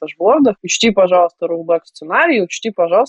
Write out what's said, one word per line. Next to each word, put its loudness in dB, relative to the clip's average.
дашбордах, 0
учти, -2
пожалуйста, 0
rollback -4
сценарий, -2
учти, -8
пожалуйста, 0